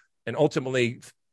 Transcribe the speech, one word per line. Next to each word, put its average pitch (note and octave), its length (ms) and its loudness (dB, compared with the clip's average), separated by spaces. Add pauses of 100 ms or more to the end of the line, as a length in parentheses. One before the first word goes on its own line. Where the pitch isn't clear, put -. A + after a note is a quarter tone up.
(260)
and A2+ 80 -6
ultimately C3 680 0
f-, - 100 -20 (200)